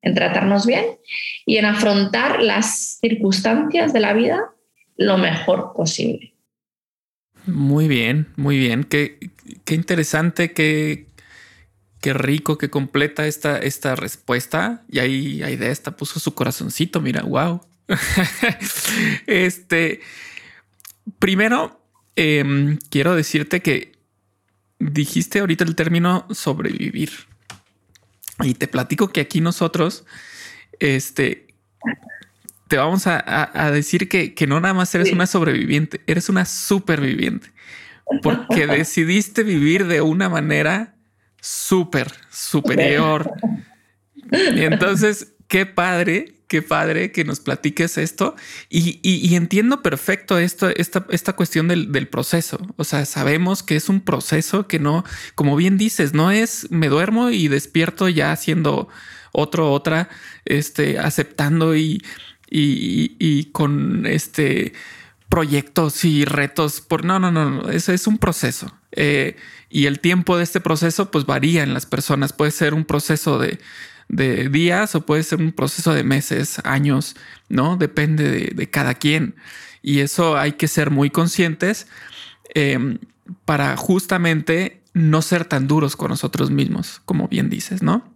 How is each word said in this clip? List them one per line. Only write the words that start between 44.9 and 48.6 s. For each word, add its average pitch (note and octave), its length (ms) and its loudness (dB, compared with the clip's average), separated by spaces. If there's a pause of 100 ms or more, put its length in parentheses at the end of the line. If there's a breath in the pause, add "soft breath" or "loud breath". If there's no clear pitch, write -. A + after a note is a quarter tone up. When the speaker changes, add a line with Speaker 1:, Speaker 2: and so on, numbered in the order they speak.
Speaker 2:
qué F#3+ 160 2
padre, F3+ 720 0 (120)
qué D#3+ 140 0
padre D#3+ 500 0
que E3 140 -2
nos D3 160 -6
platiques D3+ 560 -2
esto. F3+ 360 -2 (360 loud breath)